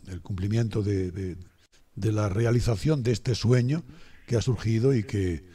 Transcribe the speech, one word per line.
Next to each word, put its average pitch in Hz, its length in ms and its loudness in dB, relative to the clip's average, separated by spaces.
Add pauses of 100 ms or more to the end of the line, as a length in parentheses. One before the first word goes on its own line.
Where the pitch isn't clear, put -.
el 90 120 -10
cumplimiento 104 600 -2
de, 95 300 0
de, 92 240 -8 (580)
de 107 180 0
la 107 160 0
realización 117 760 2
de 123 80 2
este 113 240 0
sueño 123 480 2 (420)
que 120 100 0
ha 101 60 2
surgido 113 520 2
y 107 100 0
que, 92 400 -2 (100)